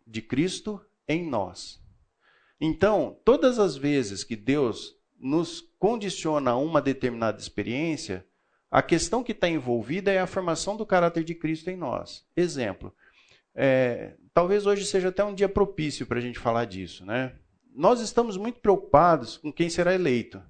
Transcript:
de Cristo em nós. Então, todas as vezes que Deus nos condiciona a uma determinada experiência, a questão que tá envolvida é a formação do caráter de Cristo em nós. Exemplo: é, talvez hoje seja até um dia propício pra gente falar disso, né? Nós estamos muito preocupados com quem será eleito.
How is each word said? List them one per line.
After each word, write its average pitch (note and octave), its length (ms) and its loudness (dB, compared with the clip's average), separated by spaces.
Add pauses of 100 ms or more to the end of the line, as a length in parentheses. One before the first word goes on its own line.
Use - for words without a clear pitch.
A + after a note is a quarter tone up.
de A2 160 -8
Cristo F#3 580 -4 (260)
em E3 220 -2
nós. G2 540 -6 (800)
Então, D#3+ 640 0
todas B3 340 4
as F3+ 180 2
vezes C3 480 -2
que A#2 120 -6
Deus A2+ 600 -2 (220)
nos D#3 420 -2 (180)
condiciona F3 720 0
a A#2+ 40 2
uma D3+ 240 2
determinada A#2 580 -2
experiência, B2+ 880 -6 (440)
a C3+ 120 4
questão G3 400 0
que A#3 120 -6
tá F3+ 140 0
envolvida C#3 640 -2
é F#3+ 100 2
a F3+ 60 0
formação F3+ 500 -4
do G#3+ 100 -8
caráter E3+ 380 2
de E3 100 -6
Cristo D#3+ 360 -6
em F#3+ 60 -8
nós. B2 500 -8 (100)
Exemplo: B2+ 580 -2 (600)
é, B2 640 2 (160)
talvez G3 320 4
hoje G3+ 200 2
seja F#3 240 0
até F#3+ 160 0
um G#3 100 -4
dia F#3+ 140 2
propício F#3+ 580 0
pra A#2+ 140 -2
gente A#2+ 180 -8
falar A#2 260 2
disso, F#2+ 400 -10
né? B2+ 320 -4 (380)
Nós G#3 260 4
estamos A3+ 360 -2
muito A3 240 -6
preocupados E3+ 760 4
com D3 160 -10
quem E3+ 160 0
será F3 240 2
eleito. B2+ 580 0